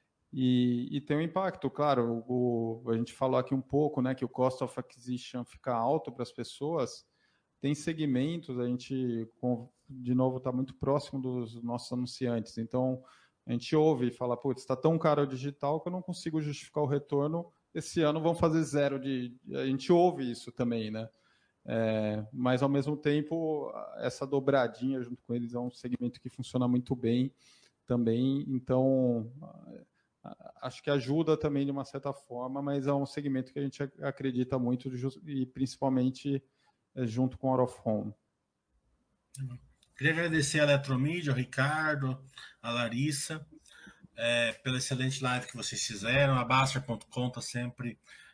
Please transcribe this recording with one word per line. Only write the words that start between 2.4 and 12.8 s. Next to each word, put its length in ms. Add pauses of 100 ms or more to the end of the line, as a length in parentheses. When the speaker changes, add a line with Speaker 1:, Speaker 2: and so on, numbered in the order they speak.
Speaker 1:
a 80
gente 160
falou 260
aqui 160
um 60
pouco, 420
né, 140
que 80
o 40
cost 360
of 160
acquisition 640
fica 280
alto 380
pras 220
pessoas. 760 (540)
Tem 120
segmentos, 840
a 80
gente, 600 (120)
com, 300 (180)
de 240
novo, 280
tá 100
muito 240
próximo 480
dos 400
nossos 300
anunciantes, 640
então 420 (460)